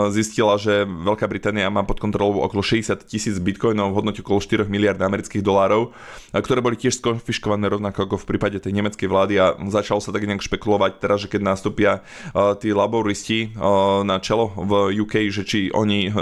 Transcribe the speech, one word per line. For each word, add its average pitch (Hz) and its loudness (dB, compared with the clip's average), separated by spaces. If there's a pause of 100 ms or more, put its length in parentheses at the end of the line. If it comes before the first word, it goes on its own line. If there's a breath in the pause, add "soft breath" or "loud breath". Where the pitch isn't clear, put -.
(160)
zistila, 107 2
že 104 2
Veľká 98 -2
Británia 98 -2
má 101 0
pod - -2
kontrolou 101 0
okolo 101 -2
šesťdesiat 107 -2
tisíc 107 -4
bitcoinov 101 0
v 98 0
hodnote 104 -4
okolo 101 2
štyroch 101 -2
miliárd 101 2
amerických 101 -2
dolárov, 98 4 (400 loud breath)
e, - 0
ktoré 123 0
boli 120 0
tiež 123 0
skonfiškované 110 -2
rovnako 101 -2
ako 101 -4
v - -20
prípade 101 -2
tej 95 -4
nemeckej 104 -2
vlády 95 2
a 92 6 (160)
začalo 104 0
sa 101 -6
tak 104 -2
nejak 101 -2
špekulovať 98 0 (100)
teraz, 101 0
že - -
keď 101 -2
nastúpia, 101 2
e, - -20 (600 loud breath)
tí 107 0
laboristi, 110 0
e, 110 -2 (400)
na 95 0
čelo 110 0
v 101 2
U 104 0
K, 107 0
že 98 -4
či 95 -2
oni 104 0